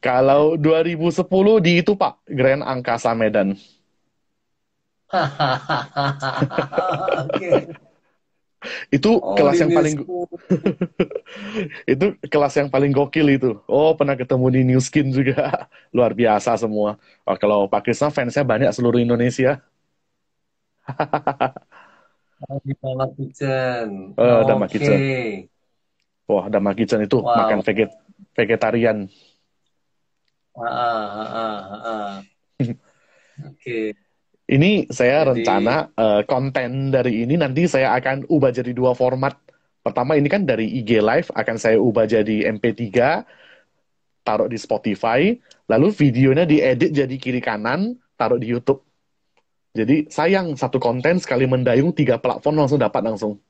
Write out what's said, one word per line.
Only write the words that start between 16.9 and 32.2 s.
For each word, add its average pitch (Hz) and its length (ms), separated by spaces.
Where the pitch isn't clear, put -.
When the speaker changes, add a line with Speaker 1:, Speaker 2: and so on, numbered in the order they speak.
Speaker 1:
Oh, 95 80
kalau 104 320
Pak 104 240
Krisna 143 240
fansnya 135 320
banyak 113 240
seluruh 120 320
Indonesia. 123 560
<laughs> 139 760
Speaker 2:
Oh, 135 240
di 139 80
Dama 131 400
Kitchen. 123 1040
Speaker 1:
Eh, 117 240
Dama 101 240
Speaker 2:
Oke. - 80
Speaker 1:
Kitchen. 143 240
Wah, 101 240
Dama 101 240
Kitchen 110 320
itu 110 160
Speaker 2:
Wow. 120 160
Speaker 1:
makan 107 240
veget-, 107 320
vegetarian. 113 720
Speaker 2:
Ah, 117 80
ah, 117 480
ah, 110 240
ah, 110 200
ah. 107 260